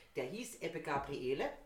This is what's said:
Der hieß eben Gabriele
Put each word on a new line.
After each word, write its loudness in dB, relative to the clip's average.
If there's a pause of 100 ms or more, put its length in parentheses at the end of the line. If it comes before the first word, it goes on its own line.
(160)
Der 2
hieß -6
eben -2
Gabriele 2 (160)